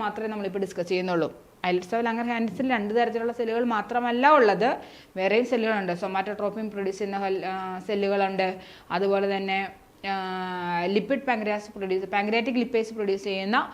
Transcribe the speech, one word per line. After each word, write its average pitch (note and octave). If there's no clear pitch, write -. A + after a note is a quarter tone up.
മാത്രമേ G#3+
നമ്മളിപ്പോൾ G3
ഡിസ്കസ് F3+
ചെയ്യുന്നുള്ളൂ. F3+
Islets F3+
of A#3
Langerhans-ിൽ A#3
രണ്ട് G#3
തരത്തിലുള്ള A#3
സെല്ലുകൾ A#3
മാത്രമല്ല A#3+
ഉള്ളത്, G#3
വേറെയും G3+
സെല്ലുകളുണ്ട്. G#3+
സൊമാറ്റോട്രോപ്പിൻ G3+
പ്രൊഡ്യൂസ് G3
ചെയ്യുന്ന G3
ഹെൽ-, F#3+
ആ, F#3
സെല്ലുകളുണ്ട്. G3
അതുപോലെ G3
തന്നെ, G3
ആ, -
ലിപ്പിഡ് A3
പാൻക്രിയാസ് G#3+
പ്രൊഡ്യൂസ്, F#3+
പാൻക്രിയാറ്റിക് A3
ലിപ്പേസ് A3+
പ്രൊഡ്യൂസ് G3
ചെയ്യുന്ന G3